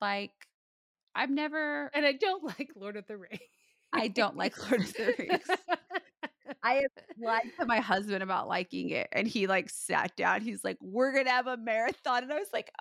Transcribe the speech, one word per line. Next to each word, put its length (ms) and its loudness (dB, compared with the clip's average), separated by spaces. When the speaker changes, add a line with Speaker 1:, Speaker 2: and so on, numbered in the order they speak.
Speaker 1:
like, 480 -4
I've 160 0
never 640 -2
Speaker 2:
And 140 2
I 60 6
don't 320 0
<laughs> 140 -6
like 180 -8
Lord 200 -10
of 100 -12
the 120 -10
Rings. 220 -14
Speaker 1:
I 160 2
don't 280 2
like 220 0
<laughs> 120 -4
Lord 120 6
of 120 -4
the 240 2
Rings. 380 0
Speaker 2:
<laughs> 920 -8
Speaker 1:
I 120 6
have 160 4
lied 320 0
to 60 2
my 140 4
husband 420 2
about 260 -2
liking 420 -2
it, 220 0
and 160 2
he, 180 2
like, 240 2
sat 460 -2
down. 260 2
He's 220 -8
like, 160 -4
"We're 320 0
gonna 180 2
have 160 2
a 100 -2
marathon." 680 0
And 80 -6
I 60 -2
was 140 -6
like, 180 -4